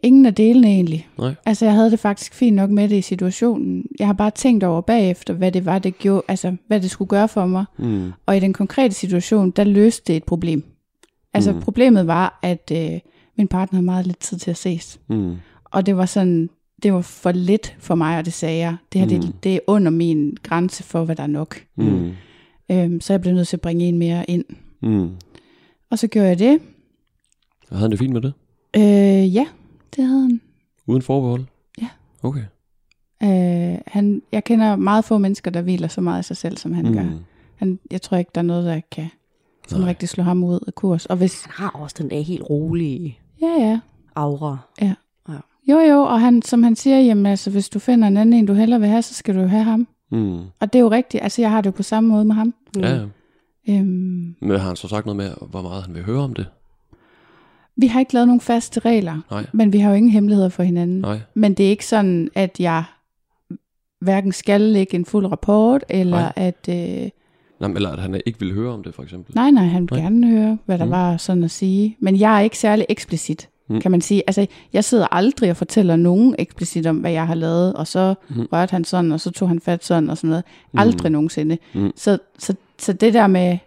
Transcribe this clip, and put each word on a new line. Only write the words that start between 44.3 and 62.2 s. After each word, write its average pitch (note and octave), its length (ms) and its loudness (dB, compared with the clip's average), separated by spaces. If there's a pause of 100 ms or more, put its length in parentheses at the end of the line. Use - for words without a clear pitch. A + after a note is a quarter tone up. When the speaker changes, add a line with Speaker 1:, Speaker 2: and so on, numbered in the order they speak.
Speaker 1:
Ja. G3 120 0 (340)
Speaker 3:
Ja. D#3 60 -12 (340)
Speaker 1:
Jo, D4 100 6
jo, D4 240 6
og B3 180 2
han, A#3+ 220 4
som A#3+ 200 2
han A#3 140 4
siger, C4+ 240 2
jamen G#3+ 260 4
altså, G3 240 -2
hvis G3 180 -2
du G#3 100 -6
finder A#3 300 2
en G3 80 2
anden A3 220 4
en, G#3+ 80 4
du G3+ 60 0
hellere A3 280 2
vil G#3 80 2
have, A#3 140 2
så - 120 -10
skal - 200 -4
du F#3 120 0
have G#3+ 180 2
ham. A3+ 220 0 (240)
Speaker 2:
Mm. G#2+ 240 -2 (260)
Speaker 1:
Og G#3 120 -2
det - 20 -6
er B3+ 60 8
jo A#3 100 6
rigtigt. A3+ 320 -2
Altså, G#3 200 -6
jeg A3 80 0
har A3 100 2
det G3 60 -2
jo F#3+ 100 0
på G3+ 60 -6
samme A3 280 0
måde G#3+ 140 2
med G#3+ 100 2
ham. A3 200 -2 (220)
Speaker 3:
Mm. G3 60 -4
Speaker 2:
Ja, C3 140 0
ja. A2 80 -6 (640)
Speaker 1:
Øhm. F#3 720 -2
Speaker 2:
Men G2 100 -4
har F#2+ 160 0
han F2+ 100 -6
så F#2+ 120 -14
sagt G#2+ 180 -6
noget G2+ 100 -6
med, G2 140 -6 (200)
hvor F#2+ 120 -10
meget F#2 200 -10
han F#2 120 -16
vil E2+ 80 -12
høre A#2 180 -4
om C3 140 -6
det? - 120 -8 (1300)
Speaker 1:
Vi B3+ 100 4
har A#3+ 140 2
ikke C4+ 140 -2
lavet A#3+ 140 4
nogen B3 120 4
faste A#3 400 -2
regler, F#3 400 -2 (100)
Speaker 2:
Nej. G#2 220 -8
Speaker 1:
men G#3+ 200 4
vi G#3 60 4
har G#3 120 4
jo G3+ 60 4
ingen A3+ 160 6
hemmeligheder G3+ 360 4
for F3+ 140 -4
hinanden. F3 380 -2
Speaker 2:
Nej. G#2+ 180 -4 (160)
Speaker 1:
Men G#3 200 2
det G3+ 120 2
er F#3+ 40 2
ikke G#3 160 -4
sådan, F#3 480 0